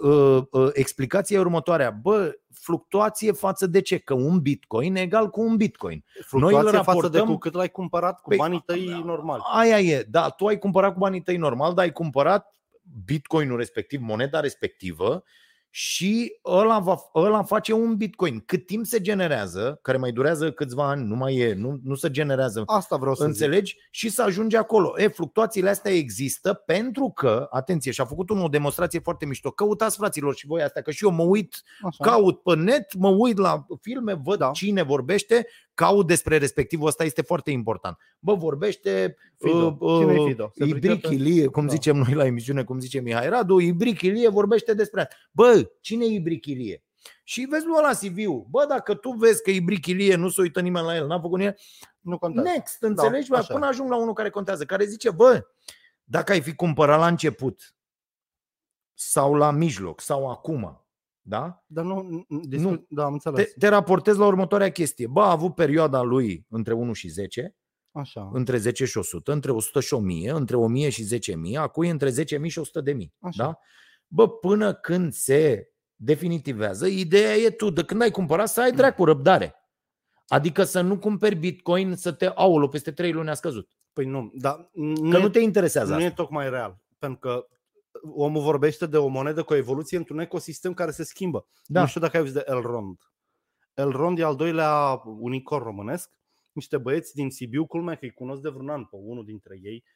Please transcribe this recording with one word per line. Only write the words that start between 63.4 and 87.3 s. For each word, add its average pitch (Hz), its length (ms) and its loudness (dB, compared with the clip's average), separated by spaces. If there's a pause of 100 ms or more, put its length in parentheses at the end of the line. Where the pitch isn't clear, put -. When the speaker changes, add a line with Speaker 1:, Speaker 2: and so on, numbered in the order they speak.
Speaker 1:
Te, - 80 -20
te 196 80 4
raportezi 202 520 4
la 208 60 6
următoarea 190 460 2
chestie. 139 360 -4
Bă, 143 140 2
a 202 100 6
avut 165 240 0
perioada 147 460 2
lui 120 480 0
între 113 240 -4
unu 117 200 -2
și 95 140 -12
zece, 98 480 -10 (360)
Speaker 2:
Așa. 113 420 -12
Speaker 1:
între 127 240 0
zece 117 280 -2
și 120 120 -6
o 104 40 0
sută, 90 300 -6
între 143 200 -2
o 113 80 -2
sută - 200 -2
și - 140 -2
o 123 60 0
mie, 92 320 -4
între 139 240 -4
o 117 120 4
mie 135 220 0
și 113 140 -6
zece 104 320 -6
mii, 85 220 -6
acum 156 260 -4
e 175 60 0
între 139 200 -2
zece 143 280 -4
mii 156 120 -6
și 160 100 -8
o 156 40 -6
sută - 180 -8
de 143 120 -2
mii. 98 260 -8
Speaker 2:
Așa. 165 240 -6
Speaker 1:
Da? 156 160 -4 (480)
Bă, 202 220 4
până 202 440 0
când 170 400 -2
se 135 560 2 (260)
definitivează, 135 920 -2
ideea 196 480 2
e 226 140 4
tu, 214 200 -2
de 165 140 0
când 214 180 -4
ai 233 100 4
cumpărat, 185 380 0
să - 120 -2
ai 254 100 4
dracu 254 320 4
răbdare. 147 520 4 (720)
Adică 147 360 2
să 180 180 0
nu 185 160 0
cumperi 208 380 0
Bitcoin, 180 600 -2
să 175 160 -6
te, 170 140 -2 (100)
aolo, 160 320 4
peste 147 240 -8
trei 170 200 -4
luni 160 180 -4
a 151 40 -4
scăzut. 131 360 -8 (240)
Speaker 2:
Păi 139 120 -4
nu, 131 280 -6
dar 135 220 -4
Speaker 1:
Că 170 180 -20
Speaker 2:
nu 156 440 2
e, 180 40 6
Speaker 1:
nu 208 80 2
te 226 100 2
interesează 175 500 2
Speaker 2:
nu 151 60 0
Speaker 1:
asta. 170 120 0
Speaker 2:
e 165 40 -4
tocmai 147 380 -6
real. 110 300 -8 (200)
Pentru 131 200 -10
că 123 280 -6 (680)